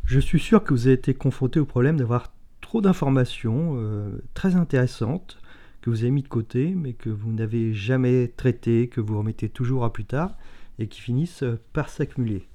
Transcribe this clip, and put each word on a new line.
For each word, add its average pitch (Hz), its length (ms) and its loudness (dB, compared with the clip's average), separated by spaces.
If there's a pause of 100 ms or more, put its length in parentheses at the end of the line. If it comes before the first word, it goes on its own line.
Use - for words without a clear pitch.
Je 131 100 6
suis 165 200 4
sûr - 240 4
que 147 100 0
vous 123 140 2
avez 131 80 8
été 131 180 -2
confronté 131 460 0
au 147 60 2
problème 143 320 2
d'avoir 120 360 -2 (280)
trop 226 200 -2
d'informations, 139 920 2
euh, 107 480 -4 (100)
très 185 220 0
intéressantes, 131 840 0 (440)
que 120 100 -2
vous 110 100 0
avez 120 80 2
mis 139 140 2
de - 40 -12
côté, 123 460 -2
mais 143 200 -4
que 113 180 -6
vous 110 200 -4
n'avez 110 440 -2
jamais 123 520 2
traitées, 120 600 2
que 117 140 -4
vous 104 180 -2
remettez 107 300 -2
toujours 127 360 -2
à - 80 2
plus 110 120 -4
tard, 160 300 -2 (440)
et 110 80 -4
qui - 120 -14
finissent, 139 440 -2
euh, 117 160 -2 (140)
par 151 160 -2
s'accumuler. 113 640 -4